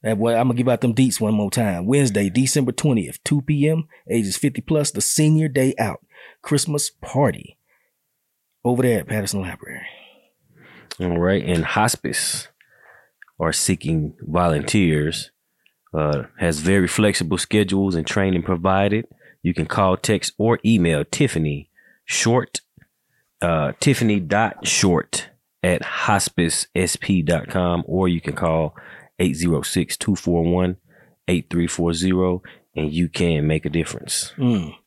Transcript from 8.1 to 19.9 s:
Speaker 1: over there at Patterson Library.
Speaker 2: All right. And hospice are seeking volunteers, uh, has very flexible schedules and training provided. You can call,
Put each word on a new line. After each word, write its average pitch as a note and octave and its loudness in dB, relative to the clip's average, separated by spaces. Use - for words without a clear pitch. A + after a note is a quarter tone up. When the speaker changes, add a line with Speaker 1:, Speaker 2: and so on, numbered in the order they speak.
Speaker 1:
over B2 2
there A#2+ 2
at - -12
Patterson G2+ -4
Library. - -12
Speaker 2:
All F2 0
right. F#2 2
And E2 0
hospice - -2
are E2 0
seeking D#2 -2
volunteers, D#2+ 0
uh, D2 -2
has E2 0
very F#2 2
flexible F#2+ 0
schedules G2 0
and D#2+ -2
training F#2+ 0
provided. F#2+ 0
You F2 0
can E2 -2
call, F#2 2